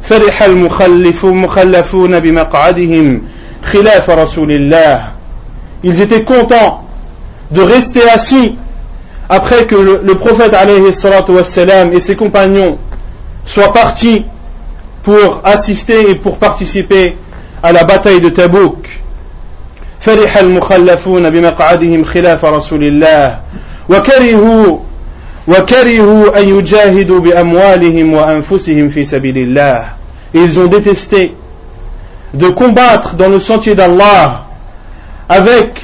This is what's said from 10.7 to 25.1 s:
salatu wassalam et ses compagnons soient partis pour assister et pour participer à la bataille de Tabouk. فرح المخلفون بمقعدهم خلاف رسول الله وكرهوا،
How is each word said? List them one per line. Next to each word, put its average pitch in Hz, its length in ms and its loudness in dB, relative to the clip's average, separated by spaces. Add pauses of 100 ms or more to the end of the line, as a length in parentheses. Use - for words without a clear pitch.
salatu 196 380 0
wassalam 180 600 2
et 180 60 2
ses 196 160 -4
compagnons 196 600 0 (680)
soient 202 280 0
partis 226 520 0 (800)
pour 202 400 2
assister 208 680 0
et 180 40 2
pour - 220 -6
participer 185 800 -2 (440)
à 170 100 2
la 170 120 4
bataille 190 380 2
de 170 80 2
Tabouk. 180 720 0 (1000)
فرح 214 380 2
المخلفون 180 920 2
بمقعدهم 165 720 0
خلاف 170 420 0
رسول 151 380 -2
الله 147 560 2 (500)
وكرهوا، 220 880 2 (680)